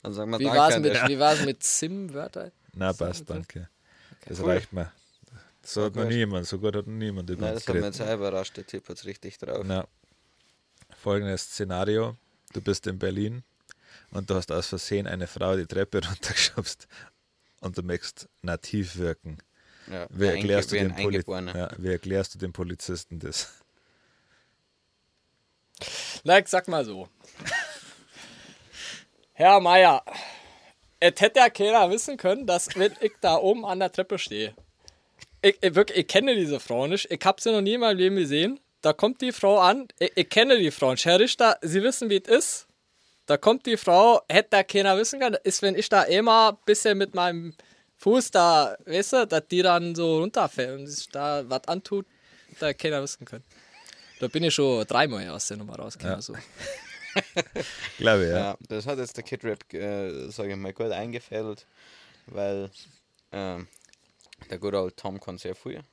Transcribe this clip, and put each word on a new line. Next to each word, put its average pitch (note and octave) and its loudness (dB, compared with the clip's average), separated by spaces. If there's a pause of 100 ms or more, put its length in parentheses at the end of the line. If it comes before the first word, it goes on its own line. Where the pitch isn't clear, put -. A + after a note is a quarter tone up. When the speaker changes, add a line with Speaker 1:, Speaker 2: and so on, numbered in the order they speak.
Speaker 1:
Dann G#2 -10
sagen G#2+ -6
wir A2+ -4
Speaker 2:
Wie C3+ -2
Speaker 1:
Danke C3+ 2
Speaker 2:
war's D3 8
Speaker 1:
an D#3 0
Speaker 2:
mit, D3 2
Speaker 1:
der B2 2
Speaker 2:
wie C#3 0
war's D3+ 4
mit C#3 -4
Sim-Wörter? F3 -6 (200)
Speaker 3:
Na, F#2 -2
Speaker 2:
So - -4
Speaker 3:
passt, F2 -6
Speaker 2:
mit D#2 -18
Sim- E2+ -8
Speaker 3:
danke. F2 -12 (600)
Speaker 2:
Okay. - -20
Speaker 3:
Das - -12
Speaker 1:
Cool. F2+ -2
Speaker 3:
reicht F#2+ -2
mir. E2+ -8 (720)
So - -6
Speaker 1:
War G#2+ 0
Speaker 3:
hat G#2 -6
noch A2 -4
Speaker 1:
gut. A2+ -2
Speaker 3:
niemand, G2+ -2
so F#2+ -8
gut G#2 -4
hat G#2 -6
noch G#2+ -12
niemand G2+ -8
über F2+ -6
Speaker 1:
Nein, A2 -4
Speaker 3:
uns A2+ -10
Speaker 1:
das - -8
hat A#2+ -2
mich F2+ 0
Speaker 3:
geredet. G2+ -6
Speaker 1:
jetzt A2 -6
selber G#2 -4
überrascht, F#2+ -6
der G2 -16
Typ - -14
hat's - -16
richtig G2 -14
drauf. - -8
Speaker 3:
Na. F#2+ -6 (1160)
Folgendes G2+ -2
Szenario. G#2 -4 (360)
Du - -10
bist G2 -4
in F#2+ -8
Berlin G#2 -4 (720)
und G2 -10
du F#2+ 0
hast F2 -6
aus F2 -4
Versehen G2+ -6
eine F2+ -8
Frau F#2+ -4
die F2 -4
Treppe F#2+ -4
<laughs> E2+ -10
runtergeschubst - -6 (720)
und F#2 -10
du F2+ -8
möchtest - -8 (140)
nativ F2 -6
wirken. E2 -8 (520)
Speaker 1:
Ja, F2 -12
Speaker 3:
Wie F#2+ 0
Speaker 1:
ein F2 2
Speaker 3:
erklärst G2+ 0
du G#2 -2
Speaker 1:
Einge-, G2+ 2
wie F#2+ 0
Speaker 3:
dem F#2 -6
Speaker 1:
ein G2 -6
Speaker 3:
Poli-, G2+ 0
Speaker 1:
Eingeborener. F#2 -8
Speaker 3:
ja, F2+ -6
wie F#2 -6
erklärst F#2 -4
du F#2 -20
dem F2+ -8
Polizisten F2 -10
das? - -10 (2750)
Speaker 2:
Na, F3+ 6
ich G3 2
sag F#3 0
mal D#3 -2
so. F#2+ -12
<laughs> - -20 (2250)
Herr F#3+ 8
Meier, F3 8 (1000)
es F3 4
hätte A3 4
ja A#3+ 8
keiner G#3 4
wissen A#3 -4
können, A3 -2
dass, F3 -2
wenn G3 2
ich G#3+ 0
da E3 4
oben G#3+ 2
an F#3+ -4
der F#3 -2
Treppe F#3 -4
stehe, G#2+ -6 (880)
ich, G3+ 6
ich, F3+ 2
wirklich, G3 4
ich - 0
kenne B3 2
diese D3+ 0
Frau B2 -2
nicht, F#3+ -4
ich E3 -4
hab F#3+ 2
sie A3+ 0
noch G#3 2
nie G3+ 0
in B3 -4
meinem G#3+ 2
Leben F#3+ 2
gesehen, E3+ 0 (240)
da D3+ 4
kommt A#3 0
die B3+ -2
Frau G3+ 4
an, F3+ 4 (140)
ich, E3+ 0
ich F3 0
kenne A#3+ 6
die D#3+ 2
Frau C3 2
nicht. B2+ -2
Herr F3 4
Richter, A#3 4
Sie E3+ -2
wissen, A#3 -2
wie G3 2
es - -16
ist. - 2 (600)
Da D3 2
kommt A3+ 2
die A3+ 0
Frau, G3+ 6
hätte F#3 2
da G3 4
keiner G3 2
wissen A3+ -2
können, A#3 0
ist, - -2
wenn G3 0
ich G#3+ -2
da G3 6
immer A3 6
ein - -16
bisschen G#3 2
mit G3 -2
meinem E3+ -2 (440)
Fuß A#3+ 2
da, D#3+ 4 (100)
weißt F#3 -2
du, B3 4
dass D#3+ 0
die F3+ 2
dann F3 2
so E3 2
runterfällt C#3 -2
und C#3+ -14
sich D3 -12
da C#3+ -4
was B2+ -4
antut, G3 -6 (520)
da D3+ -2
keiner D3 -4
wissen C#3+ -12
können. B2 -18 (720)
Da B2+ -4
bin D#3 -4
ich D#3+ 2
schon B2+ 2
dreimal A#2+ 0
aus D#2+ -8
der G#2 -10
Nummer G#2 -14
rausgekommen, F#2+ -8
Speaker 3:
Ja. G2+ -12
Speaker 2:
so. G#2+ -14 (800)
Speaker 3:
<laughs> - -8
Glaube G#2+ 4
ich, E2+ 0
ja. F2 0
Speaker 1:
Ja, G2 -4 (100)
das G#2+ -8
hat C#3 -6
jetzt B2+ -10
der A#2+ -14
Kid - -12
Rap, G#2+ -8
äh, F#2 -8
sag G#2 -10
ich G2 -8
mal, G2 -10
gut A2+ -6
eingefädelt, A2 -10 (600)
weil, G2 -6 (600)
ähm, F#2 -10 (840)
der F#2 -10
gute G2 -2
old F#2 -6
Tom G2 -10
kann F#2 -14
sehr F#2 -12
viel - -14 (100)